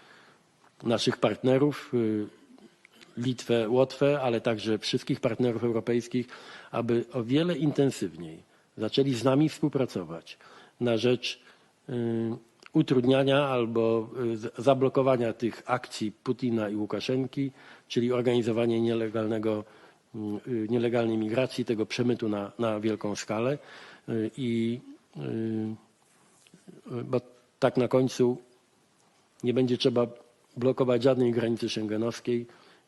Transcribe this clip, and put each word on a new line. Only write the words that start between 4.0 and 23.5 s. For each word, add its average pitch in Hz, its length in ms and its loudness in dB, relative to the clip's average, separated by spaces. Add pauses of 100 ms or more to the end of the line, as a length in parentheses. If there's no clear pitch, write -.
ale 117 180 0
także 110 380 0
wszystkich - 420 -2
partnerów 113 440 0
europejskich, 120 640 -2 (420)
aby 117 420 0
o 123 120 -4
wiele 156 320 2
intensywniej 85 840 -2 (360)
zaczęli 135 360 0
z 113 100 -4
nami 139 240 4
współpracować 95 880 -4 (420)
na 120 160 2
rzecz, 120 460 0 (460)
y, 139 40 -8 (800)
utrudniania 135 760 4
albo, 113 640 0 (220)
y, 117 40 -4
z-, 110 220 -10
zablokowania 127 720 4
tych - 340 -4
akcji 117 460 -4
Putina 117 560 -2
i 104 80 -4
Łukaszenki, 131 760 -2 (360)
czyli 123 240 0
organizowanie 117 680 2
nielegalnego, 110 840 0 (500)
mm, 104 340 -6
y, 113 220 -2
nielegalnej 117 480 0
migracji, 117 460 -2
tego 110 220 -2
przemytu 117 420 -2
na, 101 300 -4
na 110 220 0
wielką 104 360 -2
skalę. 123 420 -2 (500)